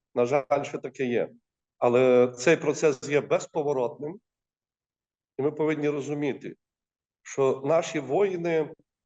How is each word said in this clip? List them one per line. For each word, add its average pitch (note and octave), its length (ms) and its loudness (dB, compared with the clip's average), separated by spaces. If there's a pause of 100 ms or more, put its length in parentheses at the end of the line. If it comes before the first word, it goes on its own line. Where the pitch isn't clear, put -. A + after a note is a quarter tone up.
(180)
На A#2+ 80 4
жаль, C#3+ 380 0
що C#3+ 140 -8
таке C3+ 280 -6
є. A2+ 240 0 (480)
Але B2 500 6 (100)
цей E3 200 4
процес D3 520 0
є C#3+ 120 2
безповоротним, D3 960 -4 (1200)
і C3 40 -4
ми D3 100 0
повинні D3+ 380 -2
розуміти, D3 640 -6 (640)
що C3+ 440 0
наші D#3+ 340 0
воїни E3 760 -2 (320)